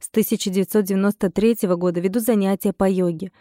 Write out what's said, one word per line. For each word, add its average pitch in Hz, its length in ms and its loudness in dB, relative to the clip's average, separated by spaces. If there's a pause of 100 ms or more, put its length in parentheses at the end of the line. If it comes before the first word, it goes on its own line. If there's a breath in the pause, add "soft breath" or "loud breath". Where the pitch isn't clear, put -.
С - 80 -16
тысяча 214 400 -2
девятьсот 190 360 0
девяносто 196 460 0
третьего 202 460 2
года 175 240 -2
веду 190 180 0
занятия 202 540 0
по 190 160 0
йоге, 180 420 -2 (100)